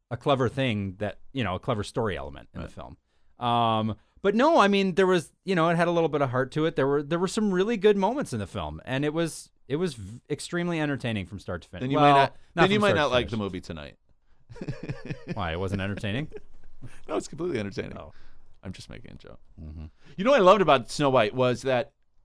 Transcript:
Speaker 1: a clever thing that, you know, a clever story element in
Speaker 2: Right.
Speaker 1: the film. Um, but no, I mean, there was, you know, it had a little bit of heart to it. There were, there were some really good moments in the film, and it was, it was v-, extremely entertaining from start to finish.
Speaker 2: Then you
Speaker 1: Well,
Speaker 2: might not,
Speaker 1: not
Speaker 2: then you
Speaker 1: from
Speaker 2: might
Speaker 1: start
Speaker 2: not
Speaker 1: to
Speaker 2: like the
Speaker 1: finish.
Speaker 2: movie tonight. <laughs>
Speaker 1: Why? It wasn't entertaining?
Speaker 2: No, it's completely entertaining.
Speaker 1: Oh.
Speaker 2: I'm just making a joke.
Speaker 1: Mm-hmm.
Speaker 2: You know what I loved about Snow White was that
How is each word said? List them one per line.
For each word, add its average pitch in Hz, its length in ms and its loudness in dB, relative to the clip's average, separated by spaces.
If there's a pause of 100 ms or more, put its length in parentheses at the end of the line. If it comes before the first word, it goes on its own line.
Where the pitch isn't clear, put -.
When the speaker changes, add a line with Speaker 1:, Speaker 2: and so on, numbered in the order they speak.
(120)
Speaker 1:
a 120 60 -4
clever 139 320 2
thing 104 500 -2
that, 101 180 -6 (160)
you 135 100 -4
know, 92 120 -2
a 90 40 -6
clever 107 240 -4
story 107 320 -4
element 69 380 -12
in 64 80 -12
Speaker 2:
Right. 57 80 -12
Speaker 1:
the - 60 -20
film. 62 220 -16 (480)
Um, 113 500 2 (260)
but 202 140 2
no, 285 240 6
I 202 80 8
mean, 196 280 2
there 190 120 4
was, 180 240 2 (140)
you 185 100 0
know, 165 140 4
it 170 80 2
had 170 100 2
a 175 40 2
little 165 180 2
bit 143 120 0
of 135 80 2
heart 127 220 0
to 156 140 0
it. 165 100 -2
There 135 100 2
were, 143 160 2
there 151 180 -2
were 185 80 0
some 214 240 0
really 190 260 2
good 202 200 6
moments 202 360 -2
in 113 60 -4
the 98 80 -6
film, 78 380 -8
and 131 180 -2
it 151 100 0
was, 165 360 -4 (180)
it 139 100 -2
was 165 180 -4
v-, 110 240 -14 (100)
extremely 175 500 -4
entertaining 123 460 -4
from 98 140 -12
start 87 240 -8
to - 60 -20
finish. 95 120 -14
Speaker 2:
Then 131 100 -4
you 143 60 2
Speaker 1:
Well, 143 160 8
Speaker 2:
might 139 60 8
not, 131 160 2 (200)
Speaker 1:
not 170 80 0
Speaker 2:
then 190 80 4
you 208 60 4
Speaker 1:
from 208 40 2
Speaker 2:
might 208 80 4
Speaker 1:
start 175 80 4
Speaker 2:
not 147 100 2
Speaker 1:
to 120 60 0
Speaker 2:
like 123 140 2
the 95 40 -12
Speaker 1:
finish. 110 120 -2
Speaker 2:
movie 92 180 -6
tonight. 73 340 -14 (560)
<laughs> - 840 -10
Speaker 1:
Why? 90 180 -4
It 85 60 -4
wasn't 95 220 -2
entertaining? 104 460 -4 (800)
Speaker 2:
No, - 80 -6
it's - 140 -4
completely 156 300 -4
entertaining. 101 380 -8
Speaker 1:
Oh. 76 140 -16 (520)
Speaker 2:
I'm 92 100 -10
just - 160 -18
making - 220 -16
a - 40 -16
joke. - 240 -20 (240)
Speaker 1:
Mm-hmm. 76 220 -12 (320)
Speaker 2:
You 190 80 -4
know 262 60 6
what 277 80 8
I 196 40 6
loved 196 180 10
about 139 300 4
Snow 147 200 2
White 113 220 4
was 123 280 0
that 127 320 -2 (320)